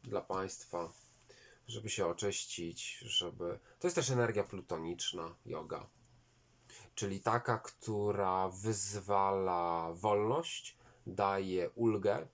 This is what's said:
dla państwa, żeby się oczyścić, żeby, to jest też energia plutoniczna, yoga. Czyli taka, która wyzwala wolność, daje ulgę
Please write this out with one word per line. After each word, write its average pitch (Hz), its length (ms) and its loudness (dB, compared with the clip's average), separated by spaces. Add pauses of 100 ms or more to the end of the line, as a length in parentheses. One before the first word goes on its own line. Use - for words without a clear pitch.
dla 104 180 -2
państwa, 90 680 -6 (760)
żeby 110 220 -10
się 95 180 0
oczyścić, 87 880 -4
żeby, - 640 -2 (200)
to 180 80 -2
jest 175 80 0
też 131 140 2
energia 117 340 4
plutoniczna, 85 920 -6 (100)
yoga. 78 440 -8 (1040)
Czyli 98 240 -2
taka, 117 380 2
która 98 920 0
wyzwala 95 1400 2
wolność, 107 840 0 (300)
daje 98 640 2
ulgę 110 640 2